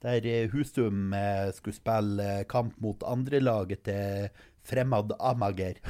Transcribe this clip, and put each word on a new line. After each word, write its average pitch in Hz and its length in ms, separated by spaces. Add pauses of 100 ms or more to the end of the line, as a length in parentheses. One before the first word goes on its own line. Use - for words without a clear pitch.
Der, 120 240
eh, 117 240
Husum, 104 640
eh, 98 380
skulle - 240
spille, 104 540
eh, 101 140
kamp 120 340
mot 107 240
andrelaget 123 800
til 101 460 (300)
Fremad 123 560
Amager, 101 640 (100)